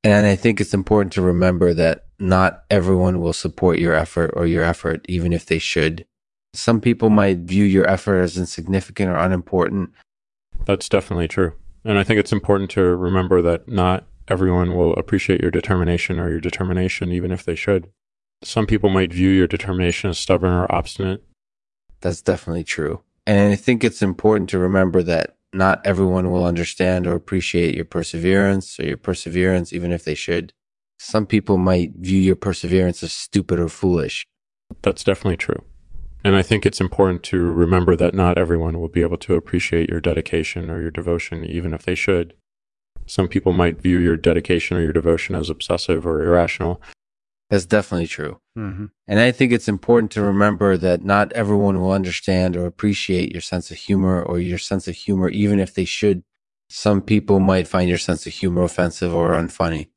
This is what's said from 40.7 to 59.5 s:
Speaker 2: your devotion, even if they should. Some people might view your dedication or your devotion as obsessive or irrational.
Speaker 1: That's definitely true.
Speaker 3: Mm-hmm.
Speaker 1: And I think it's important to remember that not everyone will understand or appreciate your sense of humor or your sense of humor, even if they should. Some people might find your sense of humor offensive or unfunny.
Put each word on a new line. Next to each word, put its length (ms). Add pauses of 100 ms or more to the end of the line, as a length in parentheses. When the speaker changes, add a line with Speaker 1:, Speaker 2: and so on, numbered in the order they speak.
Speaker 2:
your 120
devotion, 520
even 300
if 100
they 120
should. 380 (720)
Some 200
people 260
might 280
view 180
your 180
dedication 600
or 40
your 120
devotion 420
as 140
obsessive 560
or 180
irrational. 580 (680)
Speaker 1:
That's 160
definitely 420
true. 320 (160)
Speaker 3:
Mm-hmm. 300 (220)
Speaker 1:
And 120
I 120
think 200
it's 160
important 440
to 100
remember 560
that 260
not 300
everyone 480
will 100
understand 640
or 120
appreciate 640
your 100
sense 300
of 60
humor 440
or 180
your 200
sense 280
of 80
humor, 340
even 300
if 140
they 120
should. 380 (460)
Some 320
people 380
might 280
find 220
your 80
sense 300
of 60
humor 280
offensive 520
or 180
unfunny. 640